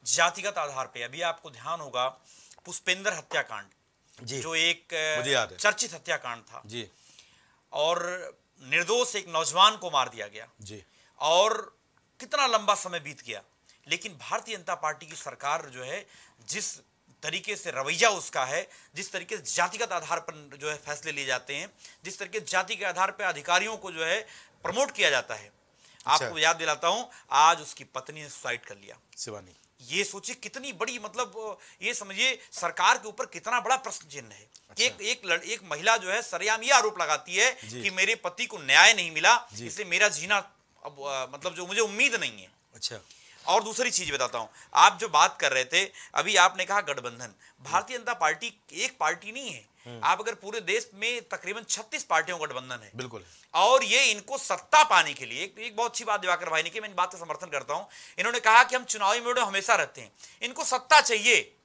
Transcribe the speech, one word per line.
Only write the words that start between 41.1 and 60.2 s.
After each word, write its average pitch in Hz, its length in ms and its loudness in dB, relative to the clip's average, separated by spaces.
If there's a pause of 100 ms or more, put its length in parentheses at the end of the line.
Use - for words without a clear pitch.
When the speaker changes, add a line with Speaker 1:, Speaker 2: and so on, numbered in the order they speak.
Speaker 1:
मतलब, 165 160 -8
जो 175 140 -8
मुझे 202 140 0
उम्मीद 226 340 0
नहीं 120 260 -4
है। 92 100 -20 (240)
Speaker 2:
अच्छा। 117 200 -8 (520)
Speaker 1:
और 208 160 4
दूसरी 226 280 -2
चीज 175 200 -2
बताता 131 260 -2
हूं, 113 100 -6 (260)
आप 190 280 8
जो 226 80 -6
बात 160 320 4
कर 143 100 2
रहे 131 140 2
थे, 175 260 0 (240)
अभी 175 200 0
आपने 185 300 6
कहा 196 160 0
गठबंधन, 123 520 -8 (380)
भारतीय 208 260 0
जनता 233 160 -4
पार्टी 165 480 -2 (120)
एक 220 260 -4
पार्टी 170 320 -2
नहीं 254 180 -10
है। 120 160 -14 (200)
Speaker 2:
हम्म। 120 180 -12
Speaker 1:
आप 165 160 2
अगर 185 140 -6
पूरे 214 280 -10
देश 202 320 -2
में 226 280 -4
तकरीबन 202 480 -10
छत्तीस - 340 -6
पार्टियों 170 340 0
का 156 80 -6
गठबंधन 127 380 -10
है। - 120 -20
Speaker 2:
बिल्कुल। 120 280 -12 (300)
Speaker 1:
और 226 300 6
ये 240 220 4
इनको 226 320 -2
सत्ता - 460 4
पाने 170 300 4
के 131 120 -12
लिए, 120 180 -8
एक, 196 160 -12
एक 220 160 -10
बहुत 226 160 -2
अच्छी 233 120 -6
बात 208 180 -2
दिवाकर - 280 0
भाई 160 140 2
ने 170 60 -4
की, 190 100 -8
मैं 214 100 -12
इन 196 60 -12
बात 180 180 0
से - 60 -14
समर्थन 165 280 -8
करता 143 260 -6
हूं, 160 120 -6 (340)
इन्होंने 233 200 0
कहा 226 240 10
कि 240 120 2
हम 247 80 0
चुनावी 214 380 0
मोड 247 180 0
में 240 60 2
हमेशा 196 300 2
रहते 147 260 -2
हैं, 107 100 -20 (300)